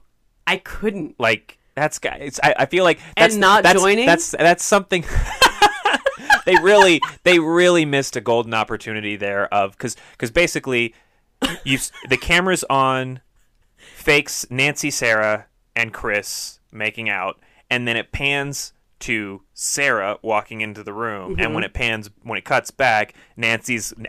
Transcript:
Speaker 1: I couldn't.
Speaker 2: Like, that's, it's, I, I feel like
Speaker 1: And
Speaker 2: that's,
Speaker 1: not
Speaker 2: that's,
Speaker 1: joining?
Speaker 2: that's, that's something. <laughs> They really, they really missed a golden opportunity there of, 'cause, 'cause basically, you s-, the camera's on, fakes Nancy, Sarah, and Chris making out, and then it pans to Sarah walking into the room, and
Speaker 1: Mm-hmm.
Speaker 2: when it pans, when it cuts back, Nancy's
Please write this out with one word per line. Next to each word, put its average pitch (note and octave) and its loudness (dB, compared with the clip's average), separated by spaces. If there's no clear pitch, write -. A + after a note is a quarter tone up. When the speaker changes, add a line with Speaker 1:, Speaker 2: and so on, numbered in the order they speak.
Speaker 1:
I F#3 0
couldn't. G3+ -8
Speaker 2:
Like, A2+ -2
that's, D3+ -2
it's, - -8
I, D3+ 4
I C#3 2
feel F3 0
like E3 4
Speaker 1:
And G#3 6
Speaker 2:
that's, G#3+ -4
Speaker 1:
not G3+ 6
Speaker 2:
that's, F#3 6
Speaker 1:
joining? G3+ 4
Speaker 2:
that's, E3+ 2
that's E3+ 2
something. F#3+ 0
<laughs> - -8
They F#3 4
really, F#3+ 6
they F3 6
really E3+ 4
missed C#3 -2
a A#2+ -6
golden A#2 0
opportunity G#2+ -4
there G2+ -2
of, G2 0
'cause, A#2+ -8
'cause - -6
basically, C3+ 0
you C3+ -2
s-, - -8
the C3 0
camera's F3+ 0
on, C3 0
fakes - -2
Nancy, C#3 -2
Sarah, A2 0
and A2+ -4
Chris - -6
making G#2+ -6
out, F#2+ -6
and B2 -2
then A#2 -2
it - -8
pans C#3 -4
to G#2 -6
Sarah A2 -4
walking G#2+ -4
into G#2 -10
the G2+ -12
room, G#2 -8
and F#2+ -6
Speaker 1:
Mm-hmm. A2 -2
Speaker 2:
when G#2+ -4
it G2 -10
pans, A2 -4
when A2 -8
it - -12
cuts B2+ -2
back, A2 0
Nancy's A2+ -4